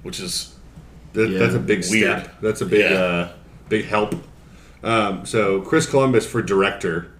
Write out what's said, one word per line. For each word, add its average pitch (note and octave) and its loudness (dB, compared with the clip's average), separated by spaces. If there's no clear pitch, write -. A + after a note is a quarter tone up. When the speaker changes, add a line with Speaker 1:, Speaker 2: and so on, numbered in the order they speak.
Speaker 1:
which F#3 -10
is - -8
Speaker 2:
That, A2 2
Speaker 3:
Yeah. F#2+ 0
Speaker 2:
that's F#2+ 4
a - 0
big G#2 0
Speaker 1:
Weird. G2+ 2
Speaker 2:
step. - -18
That's G#2+ -2
a G2 -2
big, G2+ 4
Speaker 1:
Yeah. F#2+ 2
Speaker 2:
uh, F2 0
big G#2+ -2
help. G#2 0
Um, G2+ -2
so G2 0
Chris D#3+ 0
Columbus C3 4
for A#2 -2
director F#2+ 0